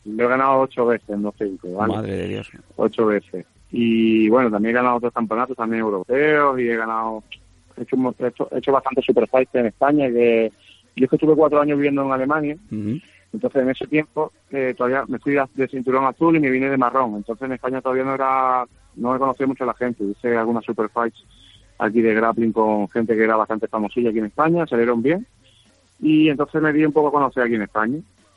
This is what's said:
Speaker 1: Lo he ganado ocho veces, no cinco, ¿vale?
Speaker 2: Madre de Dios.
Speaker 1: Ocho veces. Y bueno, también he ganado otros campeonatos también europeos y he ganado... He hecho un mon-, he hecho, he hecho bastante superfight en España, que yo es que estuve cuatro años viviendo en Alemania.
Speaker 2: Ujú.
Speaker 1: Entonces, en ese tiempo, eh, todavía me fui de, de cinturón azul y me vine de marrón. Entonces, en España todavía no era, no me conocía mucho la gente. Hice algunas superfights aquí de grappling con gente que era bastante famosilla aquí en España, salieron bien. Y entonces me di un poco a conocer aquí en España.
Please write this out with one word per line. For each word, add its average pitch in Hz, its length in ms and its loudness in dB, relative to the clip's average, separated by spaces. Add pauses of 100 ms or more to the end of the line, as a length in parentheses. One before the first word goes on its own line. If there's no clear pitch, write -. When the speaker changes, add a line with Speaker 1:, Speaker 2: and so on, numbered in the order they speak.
Speaker 1:
Lo 110 200 -2
he 120 40 2
ganado 135 320 2
ocho 127 260 0
veces, 107 320 -2
no 104 180 -4
cinco, 92 360 -8
¿vale? 107 220 -2
Speaker 2:
Madre 104 220 -6
de 90 120 -6
Dios. 104 200 -8 (280)
Speaker 1:
Ocho 110 300 0
veces. 98 380 -2 (280)
Y 113 560 2
bueno, 123 200 4
también 110 280 0
he - 20 2
ganado 123 200 2
otros 117 140 -4
campeonatos 117 440 -4
también 113 240 -4
europeos 131 800 0
y 120 80 0
he 117 80 0
ganado... 113 480 -4 (520)
He 123 60 -12
hecho 127 140 -4
un 131 60 2
mon-, 123 180 -2
he 123 80 -2
hecho, - 240 -6
he 135 60 -4
hecho 139 120 -2
bastante 131 320 0
superfight 123 520 2
en 123 120 0
España, 139 420 0
que 117 440 2 (420)
yo 127 120 0
es - 40 -18
que 156 60 4
estuve 156 180 4
cuatro 147 260 4
años 147 160 0
viviendo 139 280 0
en 135 80 -2
Alemania. 147 440 -2 (140)
Speaker 2:
Ujú. 107 300 -6 (320)
Speaker 1:
Entonces, 220 300 -2
en 127 80 0
ese - 180 -6
tiempo, 156 440 -2 (200)
eh, 131 240 -2
todavía 127 320 -2
me 127 100 -6
fui 143 140 -4
de, 139 120 2 (100)
de 131 120 -2
cinturón 131 380 -2
azul 165 320 2
y 156 40 2
me 135 100 2
vine 131 200 0
de 139 60 0
marrón. 123 400 0
Entonces, 110 300 -8
en 131 60 -6
España 127 300 -4
todavía 131 220 -2
no 135 100 -2
era, 131 500 0 (300)
no 120 180 -2
me 131 60 0
conocía 131 280 0
mucho 131 200 -2
la 117 80 -2
gente. 120 300 -4
Hice 117 320 -2
algunas 113 280 -2
superfights 117 580 -4 (560)
aquí 110 220 0
de 113 140 2
grappling 113 380 0
con 107 360 0
gente 113 260 -2
que 110 100 2
era 110 120 2
bastante 107 320 -2
famosilla 113 400 -2
aquí 113 120 -2
en 107 60 -2
España, 160 400 0
salieron 117 360 0
bien. 175 240 0 (720)
Y 156 300 4
entonces 147 320 -2
me 156 100 2
di 151 140 2
un 151 60 0
poco 151 160 2
a 139 40 0
conocer 135 300 0
aquí 117 140 0
en 107 60 -2
España. 110 360 -2 (380)